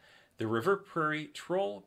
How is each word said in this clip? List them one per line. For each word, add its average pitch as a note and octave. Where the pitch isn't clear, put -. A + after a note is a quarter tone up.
The A2
River A2+
Prairie D#3
Troll G3